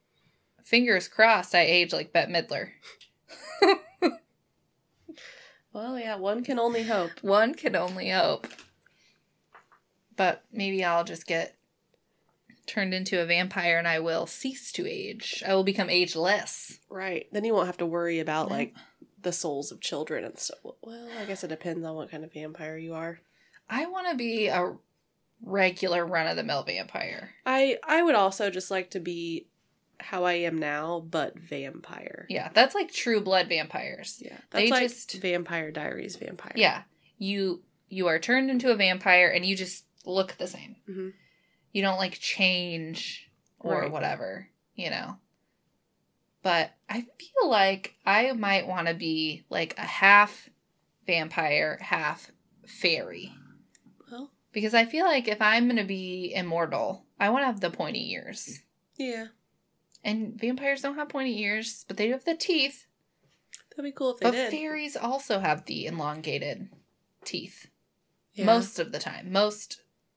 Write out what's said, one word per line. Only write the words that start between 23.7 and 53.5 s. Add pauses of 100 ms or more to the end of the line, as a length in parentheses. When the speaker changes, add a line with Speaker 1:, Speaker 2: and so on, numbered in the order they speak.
Speaker 1:
wanna
be
a (640)
regular
run-of-the-mill
vampire. (160)
Speaker 2:
I,
I
would
also
just
like
to
be (520)
how
I
am
now,
but
vampire.
Speaker 1:
Yeah,
that's
like
True
Blood
vampires.
Speaker 2:
Yeah, (140)
Speaker 1:
They
Speaker 2:
that's
like
Speaker 1:
just
Speaker 2:
Vampire
Diaries
vampire.
Speaker 1:
Yeah. (360)
You, (260)
you
are
turned
into
a
vampire
and
you
just (220)
look
the
same. (120)
Speaker 2:
Mm-hmm. (640)
Speaker 1:
You
don't,
like,
change (300)
or
Speaker 2:
Right.
Speaker 1:
whatever, (260)
you
know? (1300)
But (180)
I
feel
like (120)
I
might
wanna
be,
like,
a
half (580)
vampire,
half (360)
fairy. (800)